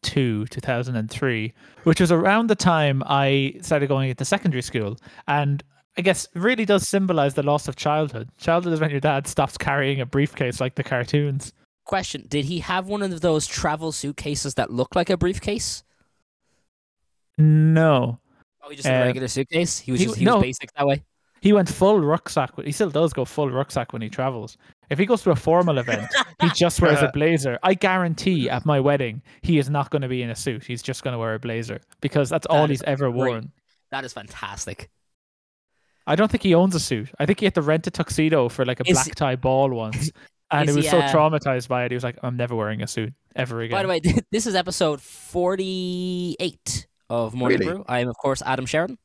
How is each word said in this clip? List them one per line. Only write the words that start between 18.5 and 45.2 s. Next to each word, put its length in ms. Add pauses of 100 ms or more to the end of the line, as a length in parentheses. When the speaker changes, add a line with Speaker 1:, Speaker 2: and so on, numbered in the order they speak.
Speaker 2:
Oh, 80
he 60
just 100
had 140
a 20
Speaker 1:
Uh, 40
Speaker 2:
regular 220
suitcase? 500
He 140
was 80
Speaker 1:
he 60
Speaker 2:
just, 100
Speaker 1:
w-, 40
Speaker 2:
he 120
was 40
Speaker 1:
no. 60
Speaker 2:
basic 320
that 120
way? 160 (380)
Speaker 1:
He 120
went 160
full 320
rucksack. 500 (120)
He 80
still 200
does 220
go 120
full 260
rucksack 420
when 80
he 80
travels. 480 (340)
If 80
he 80
goes 160
to 100
a 40
formal 420
event, 300 (160)
Speaker 2:
<laughs> 160
Speaker 1:
he 100
just 300
wears 180
a 60
Speaker 3:
Uh-huh. 100
Speaker 1:
blazer. 500
I 100
guarantee 720
at 160
my 140
wedding, 440 (200)
he 160
is 100
not 220
gonna 180
be 140
in 80
a 60
suit. 280
He's 180
just 200
gonna 160
wear 160
a 60
blazer 400 (200)
because 300
that's 160
Speaker 2:
That 60
Speaker 1:
all 120
Speaker 2:
is 60
Speaker 1:
he's 120
ever 280
Speaker 2:
great. 80
Speaker 1:
worn. 340 (380)
Speaker 2:
That 140
is 80
fantastic. 760 (1160)
Speaker 1:
I 80
don't 160
think 140
he 100
owns 220
a 40
suit. 380
I 80
think 140
he 60
had 100
to 60
rent 240
a 40
tuxedo 580
for, 160
like, 160
a 80
Speaker 2:
Is 80
Speaker 1:
black 180
tie 220
ball 340
once. 460
Speaker 2:
<laughs> 40 (300)
Speaker 1:
And 180
Speaker 2:
is 60
Speaker 1:
he 60
was 40
Speaker 2:
he, 60
Speaker 1:
so 80
Speaker 2:
uh, 120
Speaker 1:
traumatized 560
by 200
it, 60
he 20
was 100
like, 180
"I'm 140
never 180
wearing 280
a 40
suit 280 (200)
ever 280
again." 120
Speaker 2:
By 100
the 40
way, 140
<laughs> 280
this 160
is 80
episode 460
forty-eight 1900 (220)